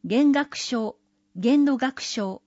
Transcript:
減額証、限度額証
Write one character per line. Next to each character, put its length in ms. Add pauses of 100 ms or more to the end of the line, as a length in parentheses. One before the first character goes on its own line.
減 280
額 240
証、 400 (400)
限 280
度 120
額 240
証 460